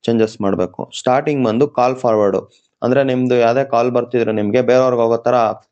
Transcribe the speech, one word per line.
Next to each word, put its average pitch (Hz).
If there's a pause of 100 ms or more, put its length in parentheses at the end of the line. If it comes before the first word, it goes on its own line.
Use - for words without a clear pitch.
ಚೇಂಜಸ್ 110
ಮಾಡ್ಬೇಕು. 92
ಸ್ಟಾರ್ಟಿಂಗ್ 139
ಬಂದು 117
ಕಾಲ್ 127
ಫಾರ್ವರ್ಡ್, 107 (440)
ಅಂದ್ರೆ 127
ನಿಮ್ದು 127
ಯಾವ್ದೇ 120
ಕಾಲ್ 120
ಬರ್ತಿದ್ರೆ 120
ನಿಮ್ಗೆ 107
ಬೇರೆಯವ್ರಿಗೆ 123
ಹೋಗೋ 113
ತರ 123 (360)